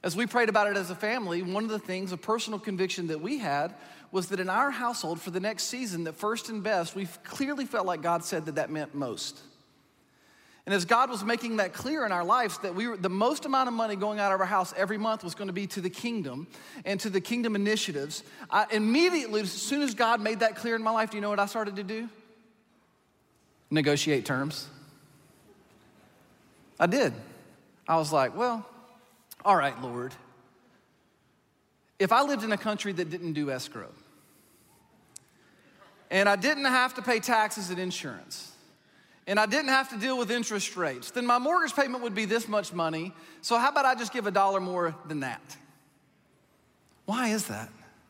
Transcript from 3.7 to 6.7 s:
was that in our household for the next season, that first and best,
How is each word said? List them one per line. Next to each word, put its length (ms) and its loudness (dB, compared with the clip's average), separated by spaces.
was 180 0
that 100 -2
in 100 -2
our 220 4
household 500 -4
for 80 -8
the 100 -4
next 260 -2
season, 400 -4
that 100 -6
first 340 -4
and 140 -6
best, 320 0